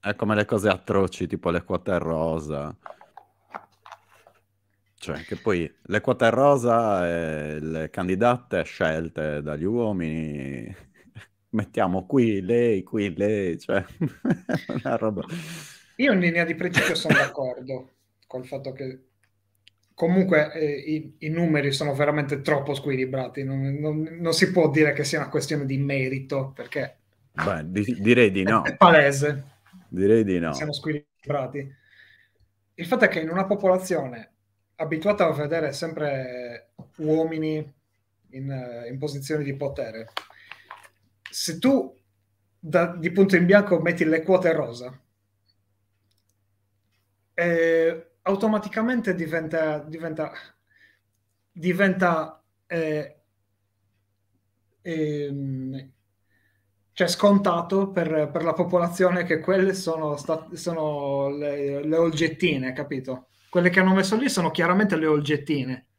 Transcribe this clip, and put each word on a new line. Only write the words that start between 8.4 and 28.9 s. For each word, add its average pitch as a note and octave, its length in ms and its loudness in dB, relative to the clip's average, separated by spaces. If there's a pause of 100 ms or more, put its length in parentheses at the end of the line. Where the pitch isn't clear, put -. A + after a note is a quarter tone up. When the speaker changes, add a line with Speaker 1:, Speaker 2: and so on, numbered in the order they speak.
Speaker 1:
scelte D#2+ 800 -4
dagli D2+ 220 -6
uomini, D#2+ 1120 -4
<laughs> - 760 -20
mettiamo F#2+ 560 -2
qui A#2 340 2
lei, A2 420 2
qui G2+ 340 -2
lei, G2+ 420 0
cioè, - 260 -2 (140)
<laughs> - 840 -4
una B2+ 140 -2
roba. G#2+ 260 -2 (760)
Speaker 2:
Io C4 160 2
in F#3+ 80 4
linea E3+ 240 2
di E3 100 -4
principio E3+ 400 0
sono D3+ 200 2
d'accordo B2+ 760 -4 (360)
col B2+ 200 -10
fatto C3+ 260 -10
che C3 340 -12 (880)
comunque, E3+ 580 4
eh, D3+ 240 -2
i, D3+ 420 -6
i D#3 100 -8
numeri D#3 440 2
sono D3 220 -2
veramente C#3+ 460 0
troppo C#3 340 0
squilibrati, C3 680 -4
non, C3+ 180 -4 (200)
non, D3+ 200 -2 (200)
non E3 120 0
si F3+ 200 2
può E3 180 6
dire D3 220 4
che D3 120 -2
sia D#3 140 -2
una C#3 100 -4
questione C#3+ 360 -2
di C3+ 140 -2
merito, C3+ 760 -4
perché B2+ 440 -8 (340)
Speaker 1:
Beh, E2+ 380 -4
di-, G#2 300 -2
direi A#2 300 6
di F#2+ 120 0
Speaker 2:
è, F#2+ 80 2
Speaker 1:
no. A2 140 4
Speaker 2:
è - 120 -4
palese C#3+ 800 4 (320)